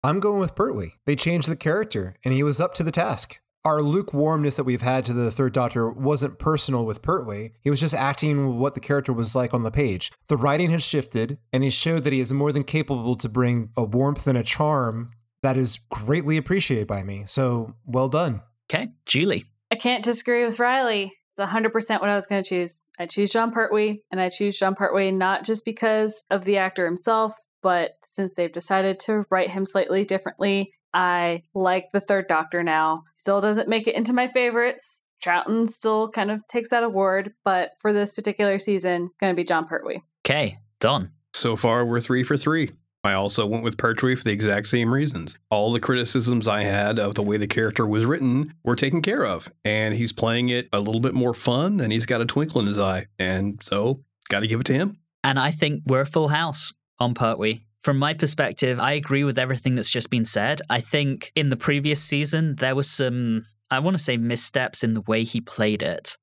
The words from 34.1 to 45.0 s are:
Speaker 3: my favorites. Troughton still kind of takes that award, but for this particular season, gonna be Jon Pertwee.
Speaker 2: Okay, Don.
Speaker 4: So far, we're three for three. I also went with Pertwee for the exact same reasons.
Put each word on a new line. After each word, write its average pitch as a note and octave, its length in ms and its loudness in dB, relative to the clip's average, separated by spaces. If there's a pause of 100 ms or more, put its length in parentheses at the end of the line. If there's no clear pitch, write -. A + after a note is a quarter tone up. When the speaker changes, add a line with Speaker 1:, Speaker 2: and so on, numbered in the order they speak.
Speaker 3:
my B3 140 2
favorites. B3 760 -2 (200)
Troughton A3 460 0
still A3 400 0
kind G#3 220 -2
of G#3+ 180 -6
takes A#3 220 -4
that A#3 140 2
award, G3 500 0 (100)
but F#3 340 0
for G#3 140 0
this G3+ 200 0
particular G3+ 460 0
season, F3+ 520 0 (100)
gonna F#3+ 140 2
be F3 100 -2
Jon D#3+ 220 0
Pertwee. - 360 -6 (240)
Speaker 2:
Okay, C3+ 320 0 (220)
Don. C3+ 300 2 (240)
Speaker 4:
So A#2 220 0
far, A#2+ 280 2
we're A#2 160 0
three B2+ 220 0
for D3 140 0
three. D#3 340 0 (340)
I G2 80 2
also G2+ 340 0
went A2+ 160 -2
with A2+ 160 -2
Pertwee B2+ 380 2
for - 80 -12
the G#2+ 80 2
exact G#2 340 0
same A#2+ 260 2
reasons. C3 460 -4 (120)